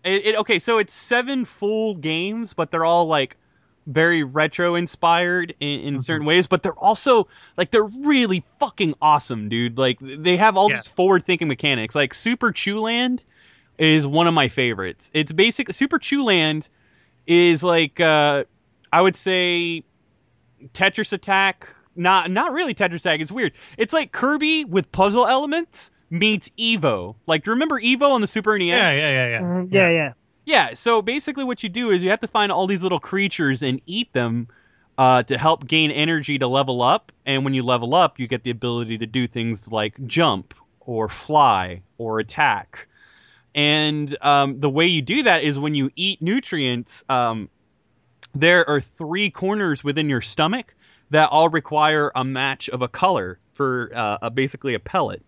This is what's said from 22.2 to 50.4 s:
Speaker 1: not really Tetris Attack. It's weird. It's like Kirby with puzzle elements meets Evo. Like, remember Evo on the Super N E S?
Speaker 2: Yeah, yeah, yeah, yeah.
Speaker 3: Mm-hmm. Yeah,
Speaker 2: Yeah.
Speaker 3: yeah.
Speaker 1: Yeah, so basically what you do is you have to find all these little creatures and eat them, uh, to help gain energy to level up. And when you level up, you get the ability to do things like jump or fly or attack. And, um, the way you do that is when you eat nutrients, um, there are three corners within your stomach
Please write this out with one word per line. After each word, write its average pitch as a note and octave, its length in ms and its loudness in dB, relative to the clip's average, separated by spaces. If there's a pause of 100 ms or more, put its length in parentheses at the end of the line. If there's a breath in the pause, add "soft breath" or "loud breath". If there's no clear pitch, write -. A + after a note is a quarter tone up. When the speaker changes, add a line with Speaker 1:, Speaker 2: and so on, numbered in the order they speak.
Speaker 1:
not B3+ 220 0
really D4+ 200 -2
Tetris F3 240 -2
Attack. D#3 240 -2
It's D#3 120 -8
weird. G#3+ 180 -4 (260 loud breath)
It's A3+ 140 -2
like D#4 220 -2
Kirby D4+ 520 0
with F#3 280 -2
puzzle G3+ 340 2
elements D4 640 -2 (180)
meets G3+ 480 -2
Evo. D3 580 -2 (100)
Like, D#3+ 220 -2
remember C4 340 -2
Evo C4 300 2
on B3 100 2
the G#3 60 0
Super G#3+ 280 -2
N G3+ 60 -2
E F3 100 0
S? F3 60 2
Speaker 2:
Yeah, F#3+ 160 4
yeah, D3 160 0
yeah, C3 200 0
yeah. A#2 120 -2
Speaker 3:
Mm-hmm. F3+ 320 -4
Yeah, G3 160 6
Speaker 2:
Yeah. - 0 -
Speaker 3:
yeah. D#3 240 0 (320)
Speaker 1:
Yeah, F3 300 2
so A3+ 260 2
basically C4+ 420 -4
what B3 200 -6
you A3 40 -6
do A3+ 220 -4
is F#3 120 4
you F#3 100 0
have G#3+ 100 0
to A3+ 80 -6
find G#3 240 0
all F3+ 140 0
these F#3+ 140 -2
little F3+ 200 -2
creatures E3+ 600 -2
and C3 240 -2
eat G#3+ 280 -6
them, A#2+ 340 -2 (500 soft breath)
uh, B2+ 260 6
to C#3 140 -2
help D#3 300 0
gain D#3 240 2
energy D3 480 -2
to C3 80 0
level C3 340 0
up. C#3+ 300 0 (140)
And C3+ 180 -2
when C3+ 100 -2
you C3 100 -2
level A#2+ 300 0
up, E3+ 240 2
you B2+ 100 -6
get A#2+ 160 -4
the B2 80 -4
ability A#2 480 -4
to A2+ 60 -6
do B2 220 -4
things A2+ 420 -6
like G#2+ 260 -4 (120)
jump B2 460 0 (260)
or A2 300 -4
fly G2 720 0 (160)
or A2 220 -6
attack. A2 680 -4 (680 soft breath)
And, D3 680 0
um, C#3 400 2
the D3 80 0
way D3+ 160 2
you F3 160 2
do F#3+ 220 -2
that F3 200 4
is D3 160 -2
when D3+ 160 -2
you C#3 220 0
eat F#3+ 240 -4
nutrients, D#3 880 -4
um, A#2 400 -2 (840)
there E3 360 4
are D3 100 2
three E3+ 500 -6
corners F#3+ 540 -4
within C#3+ 260 -2
your B2+ 120 0
stomach F#3 540 -4 (340 soft breath)